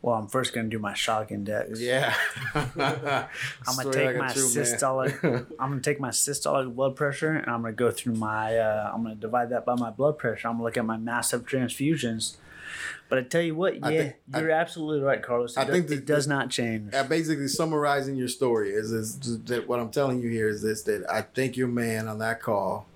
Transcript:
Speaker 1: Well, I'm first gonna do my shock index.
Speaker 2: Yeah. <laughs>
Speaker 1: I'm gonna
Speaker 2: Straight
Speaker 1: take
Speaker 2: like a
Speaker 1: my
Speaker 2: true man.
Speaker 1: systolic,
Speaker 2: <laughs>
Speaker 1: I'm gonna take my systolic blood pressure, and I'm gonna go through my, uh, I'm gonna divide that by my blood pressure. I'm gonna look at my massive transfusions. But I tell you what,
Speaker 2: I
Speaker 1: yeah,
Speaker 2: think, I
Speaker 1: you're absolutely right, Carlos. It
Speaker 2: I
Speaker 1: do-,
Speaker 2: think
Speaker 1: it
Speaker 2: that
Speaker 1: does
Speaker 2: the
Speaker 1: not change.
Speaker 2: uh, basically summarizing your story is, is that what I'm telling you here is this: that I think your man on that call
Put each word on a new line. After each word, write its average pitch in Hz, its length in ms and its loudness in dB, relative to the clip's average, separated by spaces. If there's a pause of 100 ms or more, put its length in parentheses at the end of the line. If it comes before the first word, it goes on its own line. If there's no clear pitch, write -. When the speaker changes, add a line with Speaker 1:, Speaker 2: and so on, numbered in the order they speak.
Speaker 1:
Well, 120 140 2
I'm 107 120 -2
first 131 260 -2
gonna 113 140 -2
do 110 120 -4
my 101 140 -4
shock 110 380 0
index. 104 480 -4
Speaker 2:
Yeah. 123 340 2 (220)
<laughs> - 200 -8
Speaker 1:
I'm 143 200 0
gonna 135 520 0 (380)
Speaker 2:
Straight 131 280 0
Speaker 1:
take 143 140 4
Speaker 2:
like 127 80 2
a 123 40 0
Speaker 1:
my 127 140 2
Speaker 2:
true 135 100 2
man. - 80 4 (140)
Speaker 1:
systolic, 131 880 0
Speaker 2:
<laughs> - 60 -14
Speaker 1:
I'm 131 100 -2
gonna 135 120 -2
take 143 180 2
my 131 100 -2
systolic 139 680 0
blood 135 200 2
pressure, 151 380 0
and - 160 0
I'm 117 120 0
gonna 113 120 -4
go 117 180 4
through 113 240 -2
my, 110 420 0
uh, 107 360 2
I'm 113 100 -4
gonna 110 120 -6
divide 117 360 0
that 117 140 0
by 123 100 2
my 120 140 -2
blood 143 280 2
pressure. 117 320 -2
I'm 117 60 0
gonna 117 100 -2
look 117 120 0
at 113 80 0
my 113 120 -2
massive 120 480 -2
transfusions. 127 920 0 (720)
But 131 100 4
I 123 40 -2
tell 165 180 0
you 165 140 0
what, 175 180 2 (100)
Speaker 2:
I 123 80 2
Speaker 1:
yeah, 160 120 4
Speaker 2:
think, 135 120 -4 (180)
I 123 60 0
Speaker 1:
you're 160 120 2
absolutely 156 540 0
right, 135 160 2
Carlos. 120 360 0
It - 20 2
Speaker 2:
I 131 60 4
Speaker 1:
do-, 139 80 0
Speaker 2:
think 175 120 4
Speaker 1:
it 143 40 -8
Speaker 2:
that 139 160 -2
Speaker 1:
does 147 220 4
Speaker 2:
the 147 60 0
Speaker 1:
not 127 160 0
change. 110 440 -2
Speaker 2:
uh, 135 100 2
basically 151 460 0
summarizing 143 680 2
your 127 140 -2
story 113 420 2
is, 110 220 0
is 113 260 -4 (240)
that 117 240 -2
what 120 140 0
I'm 113 100 -4
telling 131 300 2
you 120 80 -2
here 110 180 2
is 104 140 0
this: 107 220 0
that 101 280 0
I 110 120 2
think 127 340 -2
your 127 100 2
man 113 400 0
on 107 120 -6
that 113 220 -2
call 101 440 0 (100)